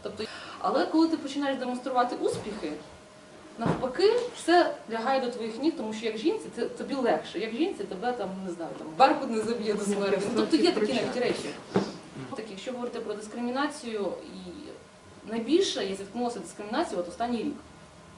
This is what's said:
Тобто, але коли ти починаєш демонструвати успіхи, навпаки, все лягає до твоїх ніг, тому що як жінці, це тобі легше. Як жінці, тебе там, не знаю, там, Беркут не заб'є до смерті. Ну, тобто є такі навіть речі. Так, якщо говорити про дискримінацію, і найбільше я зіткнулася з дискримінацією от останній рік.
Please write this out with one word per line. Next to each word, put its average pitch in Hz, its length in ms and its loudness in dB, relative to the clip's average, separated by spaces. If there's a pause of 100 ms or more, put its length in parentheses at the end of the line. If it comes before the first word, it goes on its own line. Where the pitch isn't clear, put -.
Тобто, 208 220 -6 (340)
але 285 280 2
коли 320 220 6
ти 320 80 2
починаєш 269 420 -2
демонструвати 247 580 0
успіхи, 208 560 -2 (840)
навпаки, 254 540 4 (240)
все 330 380 6 (180)
лягає 247 280 2
до 240 100 0
твоїх 214 280 -6
ніг, 302 180 2
тому 220 180 -4
що 220 120 -4
як 214 120 -2
жінці, 415 280 0 (100)
це 233 100 -2
тобі 233 280 -6
легше. 233 440 2
Як 214 160 -2
жінці, 302 300 0
тебе 190 280 -2
там, 208 160 -4 (180)
не 175 60 -4
знаю, 165 260 -6
там, - 80 -10 (120)
Беркут 269 320 8
не 220 120 2
заб'є 220 320 0
до - 100 -2
смерті. 196 420 2
Ну, 240 100 -2
тобто 220 200 4
є 339 160 6
такі 214 220 2
навіть 226 220 0
речі. 208 340 0 (880)
Так, 214 140 -8
якщо 196 220 -8
говорити 240 280 -6
про 208 140 -6
дискримінацію, 240 960 -4 (120)
і 185 260 -12 (800)
найбільше 233 560 2
я 190 100 -4
зіткнулася 220 420 -4
з 190 40 -8
дискримінацією 214 580 -4
от 175 80 -6
останній 240 340 -2
рік. 151 140 -4 (600)